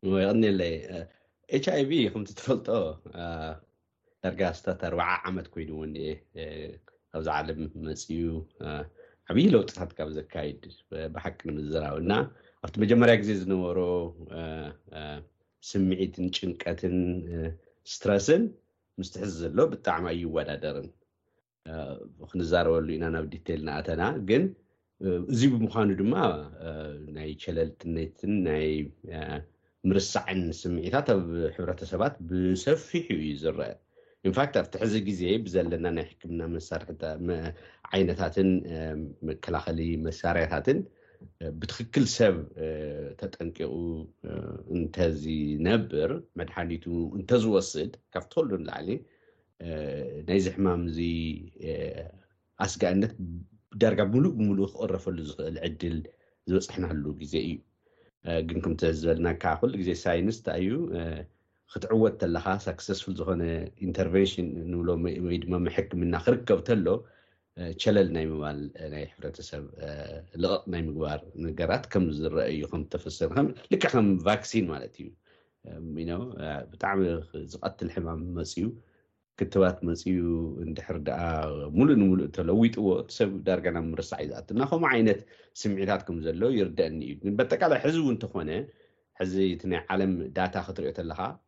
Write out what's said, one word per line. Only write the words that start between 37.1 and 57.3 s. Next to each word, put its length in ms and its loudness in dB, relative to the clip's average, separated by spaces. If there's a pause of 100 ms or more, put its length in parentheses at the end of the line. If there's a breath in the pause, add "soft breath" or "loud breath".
መ-፣ 340 -4 (340 loud breath)
ዓይነታትን፣ 600 2 (160)
እ፣ 140 -6 (440)
መከላኸሊ 580 -4 (200)
መሳርሕታትን፣ 800 2 (560 loud breath)
እ፣ 180 -8
ብትክክል 560 0
ሰብ፣ 280 6 (180)
እ፣ 120 -6 (500)
ተጠንቂቑ፣ 560 -6 (480)
እ፣ 120 -10 (400)
እንተዝነብር 1400 0 (220)
መድሓኒቱ 520 -6 (280)
እንተዝወስድ 800 2 (140)
ካብቲ 260 -8
ኩሉ 240 2
ንላዕሊ፣ 320 -6 (720 soft breath)
እ፣ 80 -10 (540)
ናይዚ 280 4
ሕማም 340 2
እዚ፣ 160 -2 (600)
እ፣ 100 -6 (880)
ኣስጋእነት 540 2 (600)
ዳርጋ 340 4
ሙሉእ 260 4
ብምሉእ 360 2
ክቕረፈሉ 560 -4
ዝኽእል 360 -6
ዕድል 360 -4 (500 soft breath)
ዝበፅሕናሉ 580 0 (100)
ግዜ 260 -10